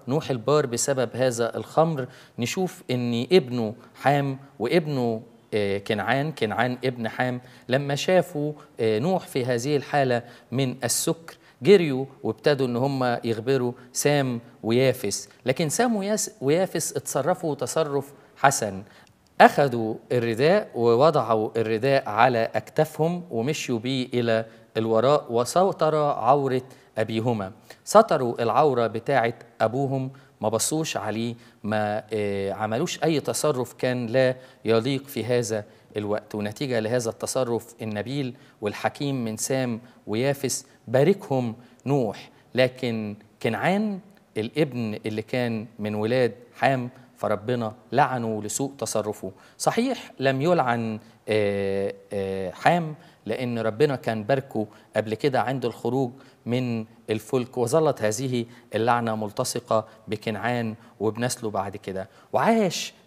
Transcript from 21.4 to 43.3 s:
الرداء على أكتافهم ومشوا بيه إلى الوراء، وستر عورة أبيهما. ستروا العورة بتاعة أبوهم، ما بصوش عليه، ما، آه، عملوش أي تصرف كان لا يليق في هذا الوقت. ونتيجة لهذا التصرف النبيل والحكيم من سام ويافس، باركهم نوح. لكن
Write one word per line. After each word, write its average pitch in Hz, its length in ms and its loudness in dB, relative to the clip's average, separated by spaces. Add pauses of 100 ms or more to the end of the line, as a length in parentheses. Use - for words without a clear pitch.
الرداء 113 520 2
على 113 460 4
أكتافهم 160 760 -2
ومشوا 120 480 -2
بيه 127 340 -4
إلى 117 320 2 (320)
الوراء، 113 520 2
وستر 156 680 2
عورة 131 640 2 (360)
أبيهما. 110 540 -2 (320)
ستروا 139 600 4
العورة 120 440 4
بتاعة 117 460 0 (280)
أبوهم، 131 500 -2 (300)
ما 107 80 0
بصوش 151 480 -2
عليه، 110 380 -4 (280)
ما، 107 400 -2 (100)
آه، 98 380 -2
عملوش 110 520 -4
أي 156 160 2
تصرف 127 540 -2
كان 123 340 -2
لا 131 280 2 (300)
يليق 117 420 0
في 110 180 -6
هذا 110 400 -2 (320)
الوقت. 104 380 -4
ونتيجة 110 440 -2
لهذا 113 300 0
التصرف 117 720 -4
النبيل 117 540 -4 (260)
والحكيم 123 600 -4
من 110 140 -6
سام 123 440 -2 (260)
ويافس، 131 580 -2 (220)
باركهم 131 680 2 (300)
نوح. 127 440 -2 (260)
لكن 113 600 0 (280)